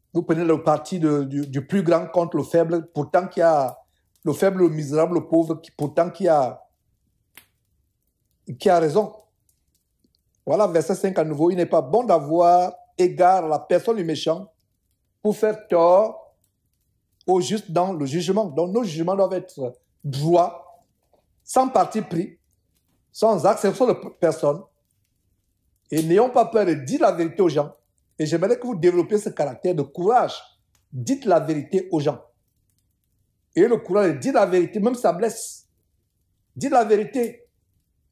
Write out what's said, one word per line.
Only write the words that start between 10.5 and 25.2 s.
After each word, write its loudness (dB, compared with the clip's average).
verset 0
cinq -4
à 2
nouveau. « 0
Il -2
n'est 0
pas 2
bon 0
d'avoir 2
égard 4
à -4
la -2
personne 0
du -4
méchant -4
pour -2
faire -2
tort 2
au 2
juste -4
dans 0
le -6
jugement. » -2
Donc -4
nos 0
jugements -4
doivent 0
être -8
droits, 0
sans 2
parti 0
pris, -8
sans 2
acception 2
de 4
personne. 0